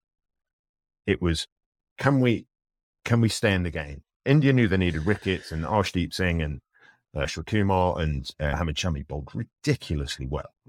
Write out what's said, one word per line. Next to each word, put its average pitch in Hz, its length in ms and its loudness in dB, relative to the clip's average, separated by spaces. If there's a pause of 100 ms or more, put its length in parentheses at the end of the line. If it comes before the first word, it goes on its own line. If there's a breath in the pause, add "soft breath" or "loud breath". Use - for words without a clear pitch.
(1080)
It 101 140 2
was, 82 260 0 (500)
can 139 220 4
we, 123 280 2 (580)
can 117 160 4
we 113 80 4
stay 104 240 0
in 90 100 0
the 85 80 -4
game? 73 320 -10 (220)
India 139 260 6
knew 123 160 4
they 92 100 2
needed 80 280 2
wickets, 95 480 -2
and 80 100 -4
Arshdeep 90 500 0
Singh 85 280 0
and, 76 180 -4 (560 soft breath)
uh, 71 100 -2
Shiv - 200 -6
Kumar 95 540 2
and, 73 300 -2 (120)
uh, 73 160 0
Hamid 80 180 -4
Shami 73 320 -4
bowled 71 260 -10
ridiculously 76 920 -6
well, 71 260 -8 (160)